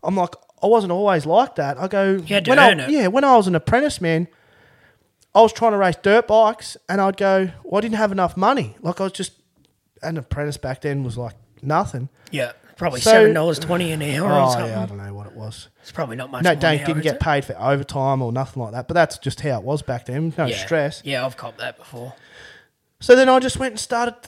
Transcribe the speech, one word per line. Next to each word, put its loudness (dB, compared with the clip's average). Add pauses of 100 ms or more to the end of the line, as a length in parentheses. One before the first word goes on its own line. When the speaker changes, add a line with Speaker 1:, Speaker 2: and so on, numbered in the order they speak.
Speaker 1:
I'm -2
like, -2 (280)
"I 0
wasn't 2
always 0
like 2
that." -4
I -6
go, 0
Speaker 2:
You -2 (140)
had -2
to 2
Speaker 1:
when 6
I, 8
Speaker 2:
earn 2
it. -6
Speaker 1:
yeah, 2
when 2
I 8
was 6
an 0
apprentice, 0
man, 0 (1040)
I 8
was 6
trying 0
to 0
race 2
dirt 4
bikes 2 (100)
and -2
I'd 0
go, 2 (140)
"Well, -2
I 2
didn't -4
have 0
enough -2
money." 0
Like, -6
I -2
was -4
just, -10 (680)
an -6
apprentice -6
back -8
then -4
was, -8
like, -10 (280)
nothing. -4 (220)
Speaker 2:
Yeah, -6 (240)
probably -4
Speaker 1:
So 4
Speaker 2:
seven 8
dollars 0
twenty -4
an -6
hour -2
Speaker 1:
Oh, 4
Speaker 2:
or 2
something. -2
Speaker 1:
yeah, -6
I -6
don't -12
know -14
what -14
it -20
was. -16 (140)
Speaker 2:
It's -20
probably -8
not -12
much -6
Speaker 1:
No, 4
Speaker 2:
more 0
Speaker 1:
don't, 2
Speaker 2:
now, -8
Speaker 1:
didn't -2
Speaker 2:
is -6
Speaker 1:
get 0
Speaker 2:
it? -8
Speaker 1:
paid 0
for -12
overtime -2
or -4
nothing -8
like -10
that, -12
but -6
that's 2
just -8
how -4
it -12
was -4
back -8
then. -6
No -2
Speaker 2:
Yeah. -4
Speaker 1:
stress. -4
Speaker 2:
Yeah, -4
I've -6
copped -14
that -12
before. -16 (880)
Speaker 1:
So 8
then 6
I 6
just -2
went -4
and -12
started -4 (140)